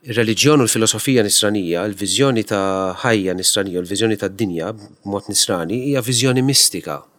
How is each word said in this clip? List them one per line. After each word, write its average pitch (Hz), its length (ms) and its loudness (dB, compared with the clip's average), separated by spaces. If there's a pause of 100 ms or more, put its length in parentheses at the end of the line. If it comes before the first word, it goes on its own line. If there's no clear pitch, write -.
ir-reliġjon 120 540 2
u - 20 4
l-filosofija 113 600 2
nisranija, 98 580 0
l-viżjoni 104 640 0
ta' 95 540 -2
ħajja 101 340 2
nisranija 92 440 -2
u 90 40 -6
l-viżjoni 101 360 0
ta' 98 120 -2
dinja 95 400 -4
b'mod 101 560 -10
nisrani 98 640 -2
hija 139 140 0
viżjoni 127 400 2
mistika. 87 560 0 (180)